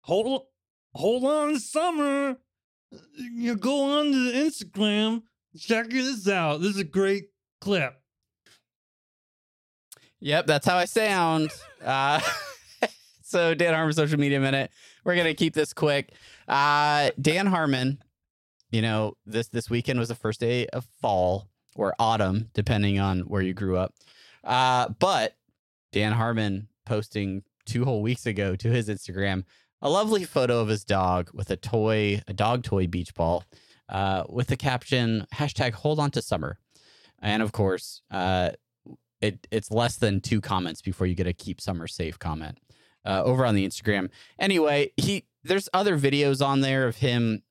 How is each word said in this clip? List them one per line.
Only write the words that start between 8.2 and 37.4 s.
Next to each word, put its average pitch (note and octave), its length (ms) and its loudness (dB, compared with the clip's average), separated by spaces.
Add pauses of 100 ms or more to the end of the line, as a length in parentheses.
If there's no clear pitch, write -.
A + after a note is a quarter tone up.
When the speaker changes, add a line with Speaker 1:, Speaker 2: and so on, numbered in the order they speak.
Speaker 2:
Yep, D3 280 0
that's D3 180 2
how F3+ 120 4
I F3+ 80 4
sound. E3+ 680 2
<laughs> - 60 -20 (240)
Uh, C3+ 340 2 (600)
<laughs> - 400 -8
so E3+ 320 2
Dan E3 220 2
Harmon D#3+ 180 0
social D#3 240 2
media C#3+ 220 2
minute. C3+ 320 0 (320)
We're F3 120 0
gonna E3 200 2
keep D#3+ 180 0
this D3+ 180 0
quick. C#3+ 440 0 (320)
Uh, D3 640 4 (100)
Dan E3 240 2
Harmon, C#3 560 0 (680)
you A2 100 2
know, A2 360 0 (100)
this, A2 220 -4
this A#2 200 -6
weekend A#2+ 300 0
was A2+ 100 -2
the A#2 60 -6
first - 240 -4
day A#2+ 280 0
of - 200 -8 (120)
fall G2 480 0 (280)
or G2 240 -2
autumn, A2 560 2
depending G2+ 420 2
on F#2+ 220 0
where F#2+ 240 -4
you F#2 100 -2
grew F#2 240 -2
up. F#2 160 -2 (500)
Uh, B2+ 540 2
but E3+ 380 0 (560)
Dan G#2 220 0
Harmon A2 560 0 (160)
posting G2+ 580 -4 (220)
two A#2+ 200 -2
whole A#2 160 -2
weeks A#2+ 240 -2
ago G2 300 -2
to A2+ 140 -2
his A#2 200 0
Instagram, F#2+ 540 -4 (380)
a C#3+ 80 0
lovely G3+ 340 2
photo B2 360 2
of G#2+ 100 0
his G#2+ 140 0
dog F2+ 500 2
with - 180 -6
a F#2 60 -2
toy, G#2+ 680 2
a G2 60 -8
dog A#2 300 0
toy F#2+ 240 0
beach F2 260 -6
ball, E2+ 300 0 (460)
uh, F#2+ 400 -2
with B2 180 -4
the - 100 -2
caption, A#2+ 760 0
hashtag C3+ 400 -2
hold D3+ 260 -2
on C#3+ 120 0
to D3+ 100 -4
summer. D2 360 -4 (640)
And G#2+ 220 0